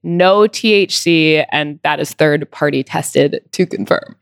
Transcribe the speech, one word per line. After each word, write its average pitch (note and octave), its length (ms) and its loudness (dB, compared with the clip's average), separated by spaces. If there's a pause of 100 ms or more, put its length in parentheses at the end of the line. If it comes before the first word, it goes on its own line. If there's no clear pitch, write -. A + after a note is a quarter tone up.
no F#3 440 4
T G#3+ 260 -2
H G3+ 240 0
C, D#3 540 2
and D3 320 -4
that D3 160 -2
is D3 140 -6
third-party D3 720 0
tested - 580 -2 (100)
to F#3 140 0
confirm. - 560 -4